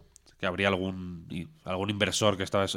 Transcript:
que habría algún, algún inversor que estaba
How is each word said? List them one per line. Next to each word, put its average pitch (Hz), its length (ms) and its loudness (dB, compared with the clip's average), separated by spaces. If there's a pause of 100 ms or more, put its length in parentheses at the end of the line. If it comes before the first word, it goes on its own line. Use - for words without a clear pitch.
(400)
que 98 60 -4
habría 95 240 2
algún, 92 580 -2 (360)
algún 95 260 -2
inversor 101 480 2
que 95 60 -2
estaba 98 220 2 (120)